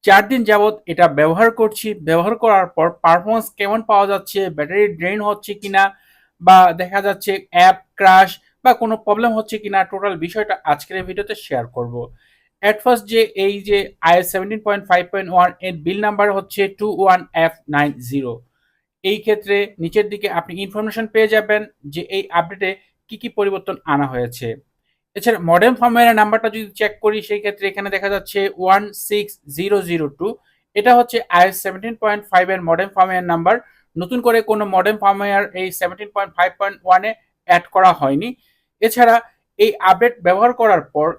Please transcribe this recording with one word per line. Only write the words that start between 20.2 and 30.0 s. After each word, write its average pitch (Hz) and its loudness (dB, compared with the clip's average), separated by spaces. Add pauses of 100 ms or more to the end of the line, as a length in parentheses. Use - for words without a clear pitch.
আপনি 170 -8 (120)
ইনফরমেশন 214 -8 (100)
পেয়ে 220 0
যাবেন 214 0 (320)
যে 170 -8 (140)
এই 196 -6 (140)
আপডেটে 185 -6 (380)
কি 220 -18
কি 233 -12 (100)
পরিবর্তন 196 -4 (160)
আনা 143 0
হয়েছে। 123 -6 (680)
এছাড়া 226 -2 (100)
মডেম 196 6
ফার্মওয়্যারের 233 4
নাম্বারটা 220 0
যদি 220 -10 (120)
চেক 214 -2 (120)
করি, 214 0 (100)
সেই 208 -6
ক্ষেত্রে 202 -6
এখানে 196 -8
দেখা 196 -4
যাচ্ছে 196 -6 (200)
ওয়ান 190 2 (260)
সিক্স 208 -4 (240)
জিরো 196 -2 (100)
জিরো 165 -4 (120)